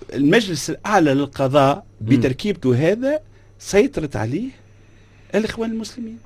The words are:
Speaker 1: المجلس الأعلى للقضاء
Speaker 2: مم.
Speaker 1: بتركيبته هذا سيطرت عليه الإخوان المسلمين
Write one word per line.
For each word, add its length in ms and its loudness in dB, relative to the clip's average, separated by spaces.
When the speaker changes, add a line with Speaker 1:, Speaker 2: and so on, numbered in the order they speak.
Speaker 1:
المجلس 560 2
الأعلى 440 2
للقضاء 720 2
Speaker 2:
مم. 80 -8
Speaker 1:
بتركيبته 840 2
هذا 280 -2
سيطرت 580 0
عليه 320 -4
الإخوان 360 -2
المسلمين 560 -10